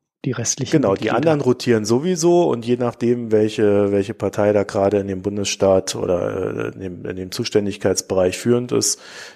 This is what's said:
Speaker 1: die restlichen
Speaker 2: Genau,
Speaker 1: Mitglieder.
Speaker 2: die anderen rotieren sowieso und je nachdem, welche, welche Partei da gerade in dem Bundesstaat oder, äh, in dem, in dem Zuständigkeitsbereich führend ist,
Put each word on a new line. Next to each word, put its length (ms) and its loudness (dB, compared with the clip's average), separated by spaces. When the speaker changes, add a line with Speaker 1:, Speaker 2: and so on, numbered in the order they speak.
Speaker 1:
die 80 -2
restlichen 400 -4
Speaker 2:
Genau, 200 4
Speaker 1:
Mitglieder. 200 -2
Speaker 2:
die 60 0
anderen 240 2
rotieren 420 2
sowieso 680 2
und 160 -2
je 120 2
nachdem, 560 -2
welche, 580 2
welche 220 0
Partei 400 0
da 100 4
gerade 360 2
in 80 -6
dem 140 -6
Bundesstaat 760 0
oder, 760 -4
äh, 60 -16
in 40 -18
dem, 260 -12
in 120 -8
dem 140 -10
Zuständigkeitsbereich 1040 0
führend 340 0
ist, 300 -2